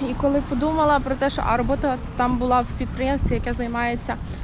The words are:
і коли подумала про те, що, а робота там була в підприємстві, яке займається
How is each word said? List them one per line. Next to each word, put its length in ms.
і 40
коли 360
подумала 500
про 160
те, 140
що, 160
а 120
робота 380
там 200
була 240
в 60
підприємстві, 580
яке 180
займається 600